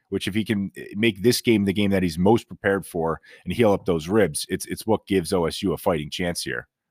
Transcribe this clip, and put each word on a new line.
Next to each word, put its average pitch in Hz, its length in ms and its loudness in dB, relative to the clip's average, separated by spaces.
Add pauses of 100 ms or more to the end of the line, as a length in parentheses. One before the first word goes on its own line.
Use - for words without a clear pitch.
(100)
which 95 180 -4
if 92 60 -4
he 107 100 0
can, 98 320 -2
eh, 65 80 -14 (100)
make 101 280 0
this 120 180 4
game 110 240 4
the 95 80 2
game 101 180 0
that 92 140 2
he's 82 140 -2
most 104 280 4
prepared 98 400 -2
for 80 340 -4 (240)
and 90 80 -6
heal 104 200 4
up 92 140 -2
those 82 220 0
ribs, 92 400 2
it's, - 180 -6
it's - 200 -10
what 107 200 0
gives 92 260 0
O 87 140 0
S 76 160 -6
U 92 100 -2
a 73 60 -2
fighting 76 320 -2
chance 87 320 -6
here, 60 260 -8 (220)